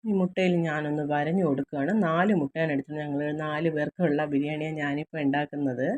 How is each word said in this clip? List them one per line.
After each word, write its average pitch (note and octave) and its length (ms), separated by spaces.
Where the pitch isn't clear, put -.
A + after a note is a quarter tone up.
ഈ - 20
മുട്ടയിൽ F3+ 360
ഞാനൊന്ന് D3+ 360
വരഞ്ഞു D#3+ 360
കൊടുക്കുകയാണ്. C#3 440
നാല് F3+ 340
മുട്ടയാണ് D3+ 340
എടുത്തത്. D3 280
ഞങ്ങൾ C#3+ 180
നാല് D#3 300
പേർക്കുള്ള D3+ 480
ബിരിയാണിയാണ് D3+ 480
ഞാനിപ്പോൾ D3 440
ഉണ്ടാക്കുന്നത് C#3+ 720